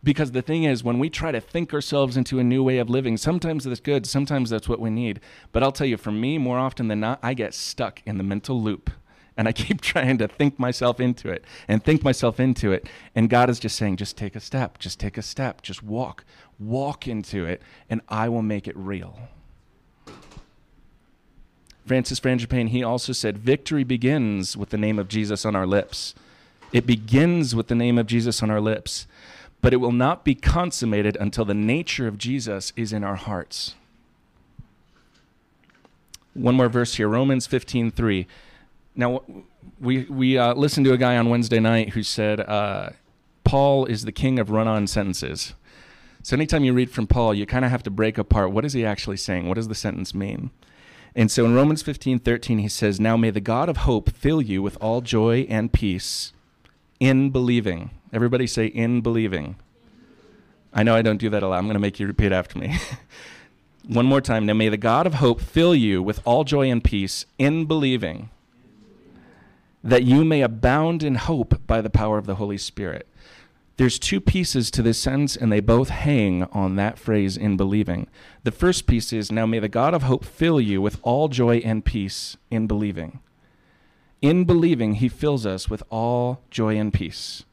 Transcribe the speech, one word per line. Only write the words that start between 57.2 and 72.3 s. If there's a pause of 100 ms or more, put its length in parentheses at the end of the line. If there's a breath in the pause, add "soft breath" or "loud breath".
believing." (220)
Everybody
say,
"In
believing." (1160 soft breath)
I
know
I
don't
do
that
a
lot.
I'm
gonna
make
you
repeat
after
me. (520 loud breath)
<laughs>
One
more
time.
"Now
may
the
God
of
hope
fill
you
with
all
joy
and
peace (120)
in
believing, (1500 soft breath)
that
you
may
abound
in
hope
by
the
power
of
the